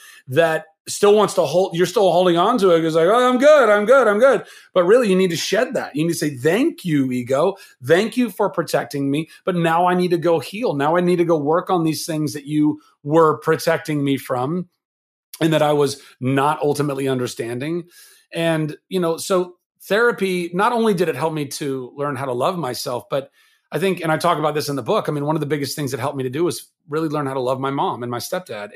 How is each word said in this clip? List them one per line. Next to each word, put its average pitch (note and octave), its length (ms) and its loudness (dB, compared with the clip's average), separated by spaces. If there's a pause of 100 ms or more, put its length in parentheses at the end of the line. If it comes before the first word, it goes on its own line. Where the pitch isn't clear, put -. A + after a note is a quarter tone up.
(300)
that D#3+ 360 2 (220)
still G3+ 260 4
wants G#3 220 2
to F3+ 80 2
hold, E3 320 0
you're F3 100 2
still F#3+ 260 2
holding F3 260 4
on G#3+ 200 2
to F#3+ 140 4
it. E3 120 4
It's D#3+ 120 0
like, E3 120 4
"Oh, B3 220 4
I'm B3+ 80 2
good, C#4 320 6
I'm G#3 160 2
good, B3 220 6
I'm G3+ 100 2
good." A#3 260 4 (300)
But F3+ 120 4
really, A3+ 220 6
you F#3 80 4
need F#3 140 2
to E3 80 -4
shed A#3 380 -2
that. B2 200 -6
You D3+ 80 0
need E3+ 100 0
to - 40 -6
say, D3 180 -4
"Thank F3 480 0
you, C#3+ 280 0
ego. C3+ 460 0 (260)
Thank F#3 340 2
you A#3+ 140 0
for G3+ 180 0
protecting C#3 640 -4
me. D3+ 180 -4 (160)
But F#3 100 -2
now E3+ 300 2
I F3+ 80 2
need F3+ 160 0
to F3 80 0
go E3 220 0
heal. G3+ 340 -6
Now D3 220 0
I F3+ 60 2
need F3+ 160 2
to E3+ 80 2
go E3 120 2
work D#3 320 0
on F3+ 140 0
these D#3 240 -4
things D3+ 260 -4
that C#3+ 120 -12
you D3+ 360 0 (220)
were D#3 340 4
protecting D#3 640 -2
me C#3 140 0
from C#3+ 520 -6 (680)
and D#3+ 140 2
that D3+ 80 2
I D3+ 120 2
was C#3+ 280 0 (180)
not C#3 440 0
ultimately C#3+ 440 -2
understanding." B2+ 760 -6 (500)
And, D#3+ 420 -2 (120)
you F#3 120 -4
know, E3 180 -2
so F3+ 400 -2 (260)
therapy, F#3+ 680 0
not G3+ 180 0
only A3+ 240 2
did F3 140 0
it C#3+ 60 -2
help D#3 180 -4
me D3+ 120 -4
to C3 500 -8
learn C#3+ 200 -6
how B2+ 100 -6
to C3 80 -4
love D#3 240 -2
myself, B2 520 -6
but C3+ 200 -4 (420)
I D#3+ 60 -4
think, F3+ 240 -2
and D#3+ 100 -2
I D#3 60 0
talk E3 220 0
about D3+ 160 -2
this D3+ 120 -4
in C#3+ 80 -4
the C3+ 80 -6
book, G3 240 -2
I D#3 40 -2
mean, C#3+ 140 -4
one D#3 100 -2
of D#3 60 -4
the D3+ 40 -4
biggest C#3 300 -6
things C#3 180 -6
it C3+ 60 -6
helped C#3 180 -6
me C3 60 -4
to C3 60 -6
do D3 140 -4
was - 280 -4 (160)
really D#3+ 200 -4
learn D3 200 -2
how C3+ 80 -6
to C3+ 40 -4
love B2+ 200 -2
my C3+ 100 -4
mom C#3 320 -4
and B2 100 -6
my A#2+ 60 -4
stepdad A2+ 580 -10